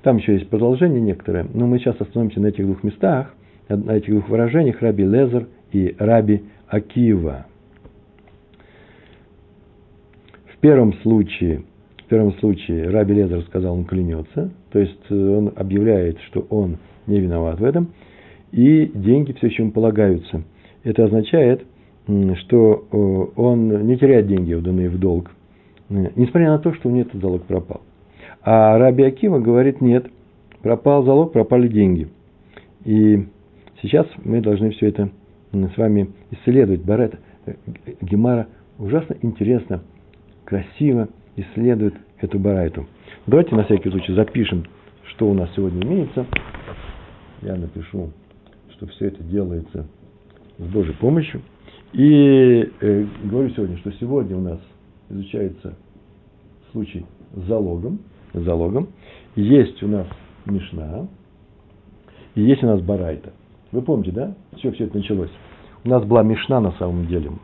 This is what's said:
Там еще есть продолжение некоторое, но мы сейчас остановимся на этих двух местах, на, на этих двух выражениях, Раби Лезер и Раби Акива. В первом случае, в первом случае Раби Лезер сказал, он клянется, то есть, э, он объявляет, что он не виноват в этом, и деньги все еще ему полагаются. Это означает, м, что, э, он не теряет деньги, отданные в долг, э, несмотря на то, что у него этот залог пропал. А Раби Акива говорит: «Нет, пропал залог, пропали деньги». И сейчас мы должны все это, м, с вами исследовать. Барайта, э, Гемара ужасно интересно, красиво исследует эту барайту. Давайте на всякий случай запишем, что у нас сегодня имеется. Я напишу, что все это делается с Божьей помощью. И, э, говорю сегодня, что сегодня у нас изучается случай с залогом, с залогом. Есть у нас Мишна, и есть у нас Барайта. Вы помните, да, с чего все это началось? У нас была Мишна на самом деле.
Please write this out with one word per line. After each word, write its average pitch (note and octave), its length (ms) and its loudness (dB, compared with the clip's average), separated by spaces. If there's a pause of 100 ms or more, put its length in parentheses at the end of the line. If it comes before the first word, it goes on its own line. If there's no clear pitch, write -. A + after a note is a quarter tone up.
Там C3 140 2
еще G#2 160 0
есть G2 160 -2
продолжение B2+ 500 0
некоторое, F#2 540 -4
но A#2+ 140 -2
мы B2 100 0
сейчас B2 220 -2
остановимся G#2+ 400 -4
на G#2 80 2
этих G2 180 -2
двух F#2+ 180 -4
местах, C3+ 500 -2 (360)
на, G2+ 80 -2
на G#2 140 -4
этих G#2+ 180 -2
двух G#2 200 0
выражениях, A#2 520 0
Раби G2+ 220 0
Лезер A#2+ 440 2 (240)
и F#2+ 280 -2
Раби G#2 440 2 (240)
Акива. G2+ 800 -2 (3000)
В - 100 -20
первом C3 440 4
случае, F2+ 640 -2 (340)
в - 80 -20
первом G#2+ 340 2
случае E2+ 500 -2
Раби G2+ 240 2
Лезер F2+ 300 0
сказал, F2+ 320 -6
он F2 100 -4
клянется, F2+ 640 -6 (220)
то - 80 2
есть, - 300 -2
э, G2 280 0
он G#2 180 -2
объявляет, F#2+ 720 0
что - 220 -8
он F#2+ 280 -2 (280)
не G2+ 140 0
виноват E2+ 400 -2
в G2+ 40 -2
этом, E3+ 260 0 (640)
и D3 420 4
деньги B2 400 0
все B2 140 -2
еще A2+ 160 -2
ему A2 80 -2
полагаются. G#2+ 680 0 (420)
Это A2+ 220 2
означает, A#2+ 580 2 (440)
м, G2 300 2
что, A2 540 4
э, F#2+ 480 0
он A2+ 460 2
не B2+ 120 2
теряет B2+ 300 4
деньги, F2+ 260 0
отданные F2+ 360 -2
в F2+ 100 -4
долг, F2 320 -2 (580)
э, F#2+ 260 -2
несмотря D#3 340 2
на D3+ 80 4
то, D3+ 160 -2
что - 160 -6
у - 20 0
него A#2+ 160 0
этот G2+ 140 -12
залог F2+ 220 -2
пропал. - 380 -8 (640)
А A2 360 6
Раби B2+ 240 6
Акива C3+ 360 2
говорит: B2 420 2
«Нет, B2+ 260 2 (560)
пропал C3+ 400 2
залог, D3 280 4
пропали B2 360 2
деньги». F#2+ 420 0 (760)
И G#2+ 420 4 (540)
сейчас D3+ 260 0 (160)
мы A2+ 180 -2
должны G#2 300 0
все G#2+ 160 -2
это, G#2 220 -2 (440)
м, F#2+ 160 -2
с F2 80 -10
вами G#2 320 0 (220)
исследовать. A2+ 500 0
Барайта, G#2+ 380 -2 (260)
э, - 80 -12 (480)
Гемара A2 460 0 (320)
ужасно C#3+ 420 -4
интересно, A2 600 -4 (600)
красиво A#2 640 -2 (280)
исследует G#2+ 580 -2 (240)
эту G2+ 220 -6
барайту. F#2 480 -2 (400)
Давайте C3+ 280 4
на G#2+ 80 2
всякий G2 280 0
случай F#2 220 -4
запишем, G2 500 -2 (400)
что - 260 -2
у G2+ 60 2
нас F2 200 -2
сегодня F#2 320 -4
имеется. C#3+ 380 -4 (1160)
Я G2 120 -8
напишу, F2 540 -12 (600)
что - 160 -18
все - 180 -10
это F#2+ 180 -8
делается F2 640 -8 (720)
с F2+ 60 -16
Божьей F2 320 -2
помощью. D3+ 460 -2 (520)
И, C3+ 800 6 (100)
э, G#2 240 2 (180)
говорю A#2+ 280 -2
сегодня, F#2 260 -6
что G2 160 -10
сегодня A#2+ 420 -4
у F#2 60 -6
нас F2 180 -8 (520)
изучается F#2+ 640 -10 (960)
случай F#2+ 340 -10 (300)
с F#2+ 120 -14
залогом, G#2+ 520 -4 (340)
с F2+ 80 -6
залогом. F2 460 -2 (480)
Есть A#2 480 2
у G#2 40 -4
нас G2+ 200 -4 (380)
Мишна, F2+ 600 -8 (1300)
и G#2 60 0
есть C3+ 220 4
у B2+ 40 2
нас G#2 140 2
Барайта. F2 500 -6 (400)
Вы B2 100 -4
помните, A#2+ 300 -4
да, C#3 220 -8 (220)
с - 40 -20
чего C3 140 -6
все A#2 120 -6
это G#2 120 -8
началось? G2 340 -6 (520)
У A#2+ 60 -6
нас B2+ 160 2
была A2 180 4
Мишна A2 380 0
на G2 120 0
самом F2 340 -6
деле. E2 240 -6 (120)